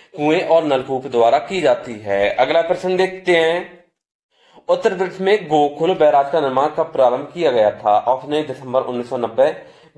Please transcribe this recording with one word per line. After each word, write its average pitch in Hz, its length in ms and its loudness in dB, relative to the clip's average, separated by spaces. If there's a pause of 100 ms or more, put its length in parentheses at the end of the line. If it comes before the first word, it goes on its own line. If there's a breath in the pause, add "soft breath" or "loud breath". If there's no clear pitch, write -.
(160 loud breath)
कुएं 156 260 0
और 165 220 2
नलकूप 131 440 -2
द्वारा 120 320 4
की 185 200 -6
जाती 127 360 0
है। 101 340 0
अगला 151 320 2
प्रश्न 180 340 -2
देखते 180 400 0
हैं, 165 300 0 (1000 soft breath)
उत्तर 185 280 0
प्रदेश 180 240 -4
में 190 260 0
गोकुल 151 500 0
बैराज 143 360 4
का 165 80 2
निर्माण 135 300 0
कब 160 220 -4
प्रारंभ 131 420 0
किया 165 160 0
गया 110 220 4
था? 107 280 2
ऑप्शन 131 340 -4
ए 151 100 0
दिसंबर 131 380 -4
उन्नीस 120 280 -6
सौ 131 80 -6
नब्बे, 120 320 0 (480 loud breath)